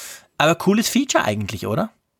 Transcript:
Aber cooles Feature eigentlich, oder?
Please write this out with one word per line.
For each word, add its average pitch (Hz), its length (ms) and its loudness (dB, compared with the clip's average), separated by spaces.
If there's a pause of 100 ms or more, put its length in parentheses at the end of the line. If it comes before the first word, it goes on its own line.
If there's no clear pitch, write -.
(380)
Aber 156 180 2
cooles 202 340 2
Feature 269 340 0
eigentlich, 107 440 -4
oder? 156 220 0 (300)